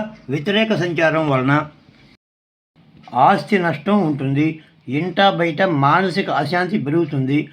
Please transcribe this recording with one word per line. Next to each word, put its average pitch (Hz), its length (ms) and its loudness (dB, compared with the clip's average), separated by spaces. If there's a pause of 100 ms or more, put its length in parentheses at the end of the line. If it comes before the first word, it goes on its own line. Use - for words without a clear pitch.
(280)
వ్యతిరేక 202 460 0
సంచారం 160 540 0
వలన 131 240 2 (1600)
ఆస్తి 180 440 4
నష్టం 180 480 0
ఉంటుంది. 139 400 0 (420)
ఇంటా 175 420 0
బయట 170 320 -2
మానసిక 175 680 0
అశాంతి 165 480 -2
పెరుగుతుంది. 143 600 -2 (140)